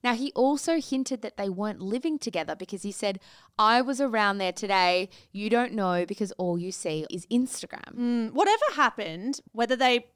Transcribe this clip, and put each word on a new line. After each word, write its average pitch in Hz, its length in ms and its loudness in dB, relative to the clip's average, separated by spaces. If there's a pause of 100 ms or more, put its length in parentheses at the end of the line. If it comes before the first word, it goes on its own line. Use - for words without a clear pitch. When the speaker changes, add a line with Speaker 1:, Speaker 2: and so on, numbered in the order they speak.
Speaker 1:
Now, 240 100 2
he 262 200 -4
also 294 460 2
hinted 262 420 -2
that - 160 -8
they 202 120 -2
weren't 196 320 -4
living 254 380 -2
together 160 360 -4
because 185 280 -10
he 202 80 -6
said, 196 280 -4 (400)
"I 226 220 6
was 254 200 -2
around 214 360 2
there 185 160 0
today. 185 560 2 (220)
You 208 180 -6
don't 240 240 2
know 180 320 0
because 196 280 -4
all 175 240 -2
you 180 140 -6
see 156 380 -4
is 175 180 -8
Instagram." - 720 -4
Speaker 2:
Mm, 240 360 0
whatever 415 300 4 (100)
happened, 220 680 -2 (100)
whether 233 240 0
they 247 400 2